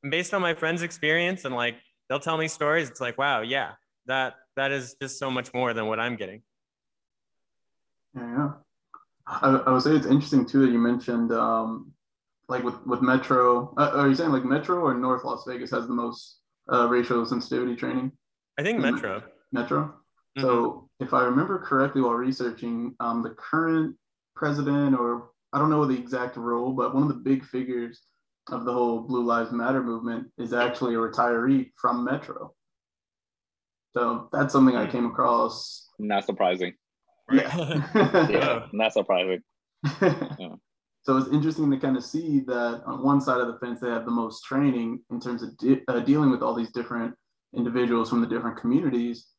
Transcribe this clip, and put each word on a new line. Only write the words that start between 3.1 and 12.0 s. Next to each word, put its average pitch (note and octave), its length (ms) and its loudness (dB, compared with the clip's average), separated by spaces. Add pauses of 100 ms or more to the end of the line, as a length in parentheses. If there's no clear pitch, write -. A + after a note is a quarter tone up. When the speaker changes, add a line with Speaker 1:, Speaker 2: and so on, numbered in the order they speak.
Speaker 1:
wow, C3+ 240 0
yeah, A#2 320 -4 (320)
that, C3 300 -4 (220)
that C3+ 140 -2
is C3 300 -6
just C3 180 -10
so C3+ 120 -4
much B2+ 240 -6
more B2 180 0
than A2 140 -2
what G#2+ 120 -2
I'm A#2+ 180 -4
getting. G2+ 260 -12 (1700)
Speaker 2:
Yeah. C3 380 -6 (760)
I, C3 400 2
I C3 40 4
would B2+ 100 4
say D3 120 4
it's D3+ 120 4
interesting C#3+ 400 4
too C3+ 220 4
that B2 60 4
you A#2 60 4
mentioned, A#2 540 0
um, A2+ 600 0 (560)